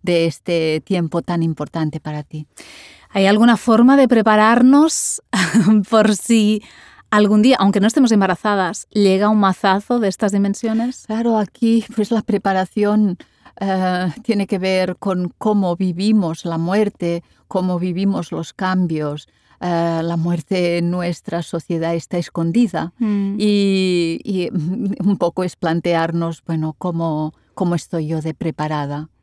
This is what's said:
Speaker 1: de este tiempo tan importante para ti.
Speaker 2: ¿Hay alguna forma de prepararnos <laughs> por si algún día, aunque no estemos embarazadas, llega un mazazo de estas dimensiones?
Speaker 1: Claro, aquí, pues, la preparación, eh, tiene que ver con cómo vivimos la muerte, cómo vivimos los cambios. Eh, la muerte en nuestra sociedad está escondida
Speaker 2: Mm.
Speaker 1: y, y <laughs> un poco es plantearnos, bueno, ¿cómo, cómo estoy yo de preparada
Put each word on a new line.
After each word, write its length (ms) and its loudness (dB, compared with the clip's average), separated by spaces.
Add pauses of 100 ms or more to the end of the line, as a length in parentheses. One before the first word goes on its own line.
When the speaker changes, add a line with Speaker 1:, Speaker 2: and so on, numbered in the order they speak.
Speaker 1:
de 240 0
este 600 -2
tiempo 360 -2
tan 220 -4
importante 580 -4
para 220 -8
ti. 240 -14 (640)
Speaker 2:
¿Hay 160 2
alguna 280 6
forma 420 4
de 120 6
prepararnos 1120 4 (100)
<laughs> 580 2
por 260 4
si 480 2 (460)
algún 320 4
día, 180 6
aunque 200 2
no 80 4
estemos 240 4
embarazadas, 800 0
llega 380 2
un 100 2
mazazo 600 0
de 100 0
estas 220 -2
dimensiones? 760 -4
Speaker 1:
Claro, 300 0
aquí, 460 0 (120)
pues, 160 -2
la 100 0
preparación, 960 0 (420)
eh, 520 -2 (120)
tiene 240 -2
que 120 -4
ver 380 -2
con 400 -4
cómo 380 0
vivimos 720 -2
la 120 -4
muerte, 680 -2 (240)
cómo 320 -2
vivimos 520 -2
los 220 -8
cambios. 760 -4 (320)
Eh, 440 -2
la 140 -2
muerte 640 -2
en 100 -2
nuestra 540 -6
sociedad 500 -4
está 240 -6
escondida 800 -2
Speaker 2:
Mm. 400 -2
Speaker 1:
y, 880 0
y 260 -4
<laughs> 540 -4
un 160 2
poco 240 -2
es 120 -6
plantearnos, 920 -2
bueno, 300 -4
¿cómo, 560 -4 (200)
cómo 220 -2
estoy 320 -6
yo 140 -4
de 120 -6
preparada 760 -6 (140)